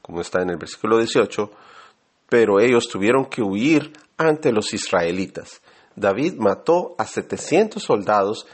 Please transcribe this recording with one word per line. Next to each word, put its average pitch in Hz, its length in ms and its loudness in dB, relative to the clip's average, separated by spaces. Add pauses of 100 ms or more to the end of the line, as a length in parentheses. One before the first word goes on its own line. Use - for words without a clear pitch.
como 85 180 -10
está 92 220 -2
en 90 80 -2
el 85 80 -6
versículo 110 400 0
dieciocho, 110 520 0 (800)
pero 104 320 4
ellos 120 280 4
tuvieron 120 360 2
que 127 160 -10
huir 123 540 0 (240)
ante 156 340 2
los 104 220 -2
israelitas. 90 880 -4 (320)
David 101 400 -2
mató 160 640 0
a 110 80 -2
setecientos 190 800 -2
soldados 104 680 0